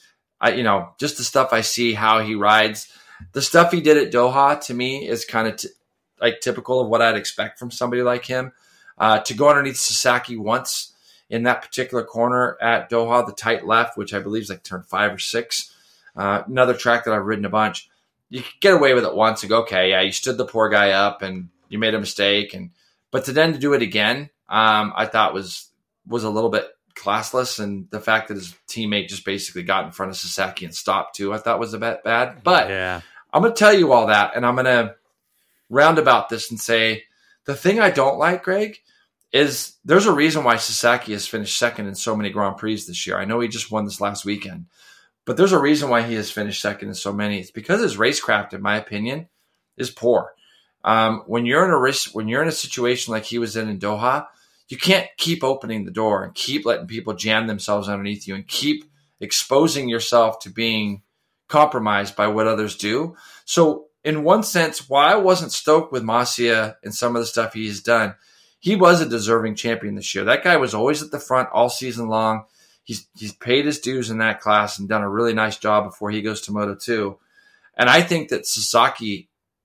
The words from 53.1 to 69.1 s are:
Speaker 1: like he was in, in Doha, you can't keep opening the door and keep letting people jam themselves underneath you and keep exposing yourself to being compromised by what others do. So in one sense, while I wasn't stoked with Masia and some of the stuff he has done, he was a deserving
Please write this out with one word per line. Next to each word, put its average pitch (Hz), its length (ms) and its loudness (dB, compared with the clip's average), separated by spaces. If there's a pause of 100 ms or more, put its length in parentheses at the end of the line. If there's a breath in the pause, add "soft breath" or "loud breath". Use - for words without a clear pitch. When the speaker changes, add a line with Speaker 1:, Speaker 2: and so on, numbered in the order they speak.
Speaker 1:
like 107 140 -4
he 117 120 -6
was 113 180 -4
in, 110 140 -4
in 98 100 -6
Doha, 113 460 -2 (440 soft breath)
you 123 80 -12
can't 175 300 0 (100)
keep 165 260 -4
opening 110 420 -4
the 92 60 -14
door 104 320 -2
and 90 100 -14
keep 139 320 -6
letting 117 220 -2
people 107 260 -10
jam 110 340 -2
themselves 104 420 -4
underneath 101 380 -8
you 98 80 -10
and 98 120 -14
keep 151 380 -4 (340)
exposing 135 720 0
yourself 113 500 2
to 101 100 -16
being 107 520 -4 (460)
compromised 110 680 2
by 104 120 2
what 110 200 0
others 107 280 -2
do. 135 400 -4 (300 loud breath)
So 160 420 2 (160)
in 151 200 -2
one 208 200 6
sense, 165 460 -2
while 139 180 6
I 190 80 6
wasn't 180 360 2
stoked 160 400 2
with 123 120 -4
Masia 113 800 0
and 107 120 -10
some 120 200 -2
of 117 60 0
the 113 40 -4
stuff 113 280 -4
he 110 140 -6
has 101 140 -8
done, 110 340 2 (440 soft breath)
he 202 160 0
was 175 260 6
a 139 80 -2
deserving 113 460 0